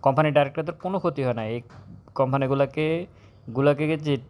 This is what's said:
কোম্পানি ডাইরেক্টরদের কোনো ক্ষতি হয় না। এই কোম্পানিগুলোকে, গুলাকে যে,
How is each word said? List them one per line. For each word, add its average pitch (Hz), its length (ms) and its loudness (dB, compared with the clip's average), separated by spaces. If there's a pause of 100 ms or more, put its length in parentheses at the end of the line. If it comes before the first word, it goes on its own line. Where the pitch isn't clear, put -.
কোম্পানি 143 300 2
ডাইরেক্টরদের 147 440 0
কোনো 185 240 -4
ক্ষতি 151 240 -2
হয় 123 100 0
না। 113 120 -4
এই 117 160 -6 (540)
কোম্পানিগুলোকে, 139 920 0 (440)
গুলাকে 147 480 2
যে, 147 200 0 (120)